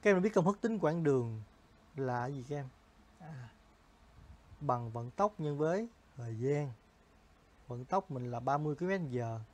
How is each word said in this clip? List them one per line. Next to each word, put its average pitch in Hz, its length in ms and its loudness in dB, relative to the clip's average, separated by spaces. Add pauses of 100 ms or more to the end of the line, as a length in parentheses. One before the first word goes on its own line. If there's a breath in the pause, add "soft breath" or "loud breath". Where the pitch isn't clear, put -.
Các 208 100 6
em 185 100 6
biết 208 120 2
công 170 120 6
thức 202 160 4
tính 226 180 0
quãng 165 240 2
đường 120 380 2 (540)
là 123 300 -2
gì 135 240 -8
các 147 60 -4
em? 139 120 -6 (520)
À, 139 300 -14 (1080)
bằng 120 320 0
vận 117 200 -6
tốc 208 280 0
nhân 147 180 -2
với 180 320 0 (260)
thời 117 240 -8
gian. 143 320 0 (960)
Vận 123 180 -8
tốc 190 260 -2
mình 123 200 -4
là 120 80 -4
ba 135 180 0
mươi 151 180 0
ki-lô-mét 185 340 0
giờ 117 300 -2 (140)